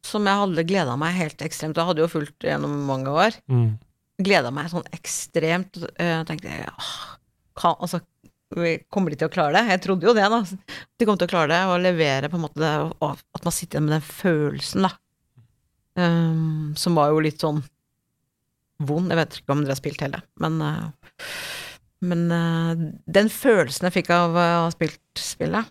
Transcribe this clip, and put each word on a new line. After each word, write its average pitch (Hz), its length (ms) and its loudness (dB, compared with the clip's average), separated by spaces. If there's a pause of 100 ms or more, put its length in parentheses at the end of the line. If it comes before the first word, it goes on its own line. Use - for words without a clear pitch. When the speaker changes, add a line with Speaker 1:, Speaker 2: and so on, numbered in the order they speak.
Speaker 1:
som 208 220 -2
jeg 202 160 4
hadde 165 260 0
gledet 165 300 0
meg 160 180 -2
helt 160 300 -4
ekstremt. 156 320 -6
Jeg 165 80 0
hadde 165 160 0
jo 170 80 4
fulgt 151 320 -6
gjennom 147 320 -2 (120)
mange 135 280 -2
år. 196 240 2 (120)
Speaker 2:
Mm. 117 280 2 (420)
Speaker 1:
Gledet 180 340 2
meg 147 160 -6
sånn 175 220 -6
ekstremt, - 880 -4 (200)
eh, 165 280 -2
tenkte - 240 -10
jeg, - 160 -10
«Åh, - 520 -12 (380)
kan, 170 240 2
altså, 175 220 -4 (920)
kommer 185 180 0
de 147 60 -6
til 160 140 0
å - 20 -6
klare 151 220 2
det?» 220 160 4
Jeg 185 120 2
trodde 185 220 0
jo 226 100 6
det 208 160 6
da. 226 140 2 (560)
De 240 60 4
kom 208 120 4
til 175 100 2
å - 40 -4
klare 165 160 4
det, 170 180 4
og 180 160 2
levere 151 480 2
på 170 60 -4
en 170 100 0
måte 147 140 -10
det, 151 420 0
og 147 160 -2 (160)
at - 120 -10
man 170 80 0
sitter - 260 -4
igjen 151 100 2
med 156 120 2
den - 80 -14
følelsen 151 760 0
da. 185 80 2 (1040)
Ehm, 160 800 0
som 175 180 0
var 147 160 4
jo 156 80 4
litt 156 220 -2
sånn 151 200 0 (1200)
vond. 156 300 -2
Jeg 165 80 2
vet - 220 -2
ikke 139 120 -2
om 147 100 2
dere 135 120 -2
har 131 60 -10
spilt 147 200 -6
hele, 143 200 -6 (180)
men, 160 220 -2
eh, 156 500 -6 (880)
men, 170 300 0
eh, 165 560 0 (180)
den 196 240 4
følelsen 180 640 2
jeg 185 120 0
fikk - 60 -8
av, 175 260 4
eh, 170 220 4
å 170 80 2
ha 170 60 -2
spilt 160 260 -4 (180)
spillet 175 560 -4